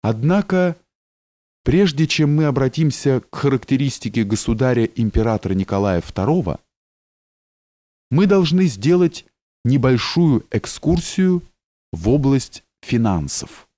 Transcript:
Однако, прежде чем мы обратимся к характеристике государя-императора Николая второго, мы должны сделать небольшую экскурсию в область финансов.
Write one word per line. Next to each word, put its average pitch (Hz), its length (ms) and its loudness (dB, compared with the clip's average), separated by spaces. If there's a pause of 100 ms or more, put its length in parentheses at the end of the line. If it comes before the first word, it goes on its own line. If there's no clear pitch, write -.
(100)
Однако, 180 640 0 (880)
прежде 160 420 2
чем 147 280 0
мы 156 120 2
обратимся 135 760 0
к - 140 -20
характеристике 131 880 -2
государя-императора 110 1300 0
Николая 95 480 0
второго, 110 600 -4 (1500)
мы 170 140 2
должны 185 440 2
сделать 160 580 0 (400)
небольшую 131 840 2
экскурсию 175 920 -2 (500)
в 82 160 -4
область 135 560 0 (160)
финансов. 98 960 -4